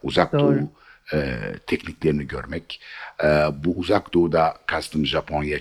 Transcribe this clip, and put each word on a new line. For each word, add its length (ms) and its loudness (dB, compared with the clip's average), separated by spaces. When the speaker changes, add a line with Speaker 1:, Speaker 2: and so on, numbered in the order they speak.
Speaker 1:
uzak 300 2
Speaker 2:
Doğru. 100 2
Speaker 1:
doğu, 280 2
e, 240 -2
tekniklerini 600 -2
görmek. 540 -10
E, 20 4
bu 120 2
uzak 380 0
doğuda 400 4
kastım 400 -2
Japonya, 540 -2